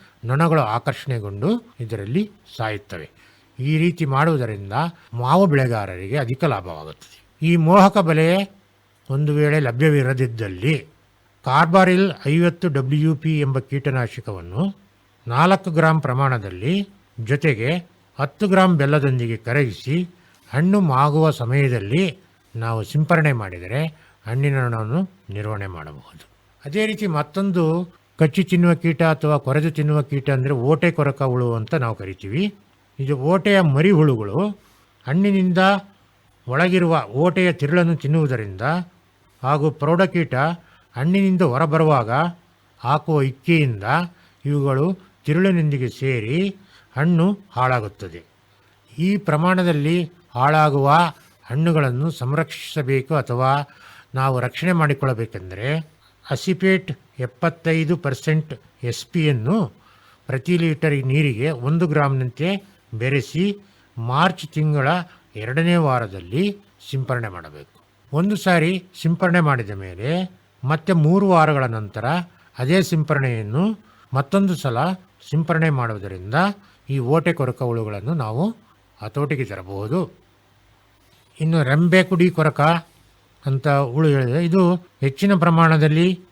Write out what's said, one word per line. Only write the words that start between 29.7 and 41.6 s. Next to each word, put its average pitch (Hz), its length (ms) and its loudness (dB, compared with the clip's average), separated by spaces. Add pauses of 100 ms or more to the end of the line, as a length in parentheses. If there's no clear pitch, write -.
ತಿನ್ನುವ 151 320 0
ಕೀಟ 139 280 -4
ಅಂದರೆ 135 220 0
ಓಟೆ 147 380 2
ಕೊರಕ 143 320 -2
ಹುಳು 123 320 0
ಅಂತ 113 200 -6
ನಾವು 120 200 -2
ಕರಿತೀವಿ. 101 600 -6 (460)
ಇದು 135 180 -4
ಓಟೆಯ 190 420 2
ಮರಿ 156 300 4
ಹುಳುಗಳು 143 580 2 (580)
ಹಣ್ಣಿನಿಂದ 185 520 2 (920)
ಒಳಗಿರುವ 165 640 2
ಓಟೆಯ 170 400 2
ತಿರುಳನ್ನು 165 440 0
ತಿನ್ನುವುದರಿಂದ 127 640 -2 (800)
ಹಾಗೂ 147 280 0
ಪ್ರೌಢಕೀಟ 170 640 0 (640)
ಹಣ್ಣಿನಿಂದ 185 460 2
ಹೊರಬರುವಾಗ 147 680 2 (680)